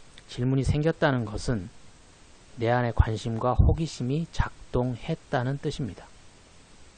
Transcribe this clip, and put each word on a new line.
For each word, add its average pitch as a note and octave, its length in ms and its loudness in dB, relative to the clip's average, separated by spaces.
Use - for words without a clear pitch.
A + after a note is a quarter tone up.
질문이 C3 360 0
생겼다는 D3 600 2
것은 G#2+ 460 -4
내 A#2 120 0
안의 A#2+ 260 2
관심과 A2+ 600 0
호기심이 D3+ 800 0
작동했다는 B2+ 1300 -2
뜻입니다. C#3 460 -6